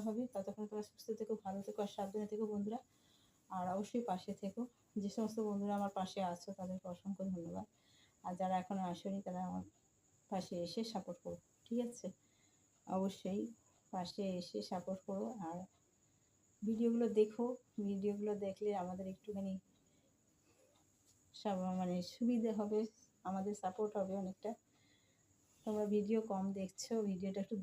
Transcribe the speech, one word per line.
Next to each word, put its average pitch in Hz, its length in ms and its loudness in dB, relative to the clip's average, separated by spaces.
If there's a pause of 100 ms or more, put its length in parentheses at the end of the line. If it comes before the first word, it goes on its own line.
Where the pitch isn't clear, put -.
হবে। 220 160 0 (120)
ততক্ষণ 208 360 -4
তোমরা 214 200 -4
সুস্থ - 180 -12 (120)
থেকো, 220 120 -2 (120)
ভালো 196 220 -2
থেকো 208 180 -4
আর 202 120 -2
সাবধানে 208 360 0
থেকো 220 200 2
বন্ধুরা। 208 260 0 (720)
আর 185 140 0 (100)
অবশ্যই 214 360 0
পাশে 185 220 0 (100)
থেকো, 202 200 -2 (400)
যে 202 140 0
সমস্ত 220 220 2 (100)
বন্ধুরা 202 300 0
আমার 202 200 0
পাশে 190 220 -2 (120)
আছো 175 160 -6 (100)
তাদেরকে 185 360 -4
অসংখ্য 190 380 -4
ধন্যবাদ, 170 340 -4 (580)
আর 180 160 -2
যারা 185 220 4
এখনও 190 200 -2 (100)
আসোনি 196 340 -4
তারা 180 220 -2
আমার 185 160 -4 (680)
পাশে 190 240 -2 (120)
এসে 196 140 -2 (120)
সাপোর্ট 185 320 -4
করো, 175 140 -6 (280)
ঠিক 233 200 0
আছে? 233 200 -8 (800)
অবশ্যই 190 560 0 (500)
পাশে 185 320 -2 (160)
এসে 208 180 -6 (120)
সাপোর্ট 190 380 -2
করো, 202 180 -2 (220)
আর 170 100 -4 (1040)
ভিডিওগুলো 233 440 4 (120)
দেখো, 214 260 6 (440)
ভিডিওগুলো 202 440 0 (120)
দেখলে 202 260 0 (120)
আমাদের 180 320 -4
একটুখানি 196 400 -4 (1800)
সব, 196 220 0 (240)
মানে, 180 140 2 (200)
সুবিধে 233 440 4
হবে, 214 220 2 (480)
আমাদের 190 340 0
সাপোর্ট 208 360 0
হবে 190 240 2
অনেকটা। 190 280 -4 (1160)
তোমরা 214 180 2 (100)
ভিডিও 208 260 6 (100)
কম 190 140 2 (140)
দেখছো, - 340 -4 (160)
ভিডিওটা 190 360 0
একটু 214 180 -2